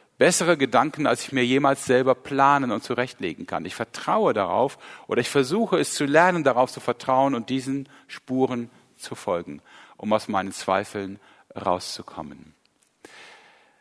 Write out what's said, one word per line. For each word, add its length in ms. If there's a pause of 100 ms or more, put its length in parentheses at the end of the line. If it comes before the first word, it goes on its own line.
(180)
Bessere 400
Gedanken, 500
als 160
ich 80
mir 120
jemals 420
selber 300
planen 560
und 120
zurechtlegen 640
kann. 180
Ich 100
vertraue 580
darauf 440 (300)
oder 140
ich 80
versuche 500
es 160
zu 100
lernen, 380
darauf 280
zu 80
vertrauen 540
und 160
diesen 400 (180)
Spuren 600 (260)
zu 200
folgen, 460 (360)
um 160
aus 140
meinen 240
Zweifeln 680 (360)
rauszukommen. 1000 (1300)